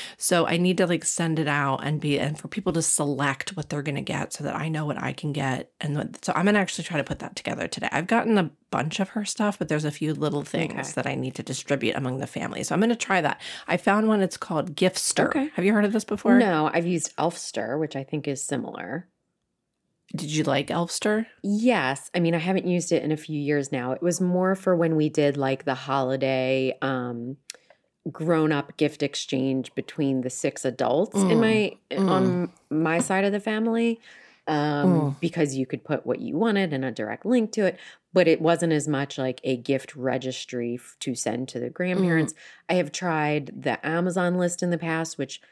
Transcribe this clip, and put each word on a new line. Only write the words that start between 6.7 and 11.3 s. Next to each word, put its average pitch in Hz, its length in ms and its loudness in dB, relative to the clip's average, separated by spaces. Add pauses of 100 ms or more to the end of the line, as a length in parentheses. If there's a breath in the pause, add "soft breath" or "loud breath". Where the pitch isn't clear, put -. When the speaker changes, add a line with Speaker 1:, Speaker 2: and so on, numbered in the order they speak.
Speaker 1:
try 170 120 -4
to 139 60 0
put - 160 -8
that - 160 -12
together - 320 -6
today. - 240 -6
I've 160 160 -2
gotten 226 300 2
a 165 140 2 (200)
bunch - 280 -2
of 190 100 -2
her 208 160 -6
stuff, 208 340 -2
but 160 80 -4
there's 151 180 0
a 147 60 0
few 151 220 -4
little 147 300 -2
things 160 300 -4
Speaker 2:
Okay. 135 220 -8
Speaker 1:
that 131 120 -2
I 139 80 -4
need 131 200 -6